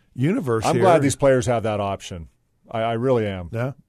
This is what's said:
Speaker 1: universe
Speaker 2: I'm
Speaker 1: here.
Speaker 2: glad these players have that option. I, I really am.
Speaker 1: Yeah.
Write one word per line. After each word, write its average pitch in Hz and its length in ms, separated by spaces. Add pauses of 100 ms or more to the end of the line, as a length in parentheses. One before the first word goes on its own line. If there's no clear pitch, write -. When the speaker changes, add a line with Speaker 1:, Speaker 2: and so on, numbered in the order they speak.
(160)
Speaker 1:
universe 127 500
Speaker 2:
I'm 131 100
Speaker 1:
here. 123 80
Speaker 2:
glad 170 180
these 139 140
players 131 320
have 117 160
that 107 160
option. 95 480 (420)
I, 113 120
I 113 120
really 117 320
am. 92 260
Speaker 1:
Yeah. 120 200 (180)